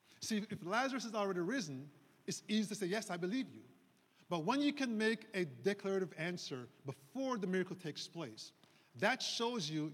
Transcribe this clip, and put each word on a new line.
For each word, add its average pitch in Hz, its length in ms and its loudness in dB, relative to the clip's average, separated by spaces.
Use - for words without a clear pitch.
See, 220 180 -2
if - 140 -6
Lazarus 240 420 2
is 220 80 -6
already 196 280 2
risen, 151 480 -2
it's - 220 -4
easy 214 220 2
to 208 60 -4
say, 202 120 -2
"Yes, 208 220 0
I 175 80 -2
believe 185 320 0
you." 110 140 -16
But 165 160 0
when 269 160 4
you 294 100 6
can 262 260 0
make 220 360 2
a 185 120 2
declarative 190 720 0
answer 156 520 -4
before 254 520 -2
the 185 100 0
miracle 185 280 2
takes 156 320 -6
place, 127 460 -10
that 214 260 4
shows 233 480 0
you 156 240 0